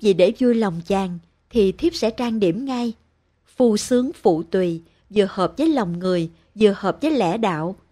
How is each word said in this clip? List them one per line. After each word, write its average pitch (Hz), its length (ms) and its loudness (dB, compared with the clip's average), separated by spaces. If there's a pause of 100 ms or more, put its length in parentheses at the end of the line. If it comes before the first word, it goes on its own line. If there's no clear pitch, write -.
vì 202 140 4
để 180 240 4
vui 240 160 4
lòng 196 320 -2
chàng, 190 320 -4 (320)
thì 196 220 2
thiếp 330 220 -2
sẽ 220 160 -2
trang 226 300 -4
điểm 196 240 0
ngay. 240 280 -4 (640)
Phu 233 200 4
sướng 247 360 0
phụ 170 300 0
tùy, 170 400 -4 (280)
vừa 196 180 2
hợp 180 300 -4
với 311 100 0
lòng 196 300 -2
người, 175 320 -2 (240)
vừa 208 220 4
hợp 190 260 -4
với 302 80 0
lẽ 202 280 0
đạo. 180 380 -4 (160)